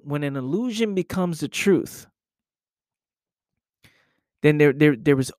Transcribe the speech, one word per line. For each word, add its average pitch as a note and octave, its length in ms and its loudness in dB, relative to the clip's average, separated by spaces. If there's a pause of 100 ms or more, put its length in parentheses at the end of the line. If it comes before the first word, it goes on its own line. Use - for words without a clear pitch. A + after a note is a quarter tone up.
when D3 180 -6
an C#3 140 -6
illusion G#3 580 -4
becomes F3+ 460 -4
the D3 80 -6
truth, - 580 0 (2250)
then D3+ 160 2
there, D3 140 6
there, D3 220 4
there C3 240 2
is C3 200 -4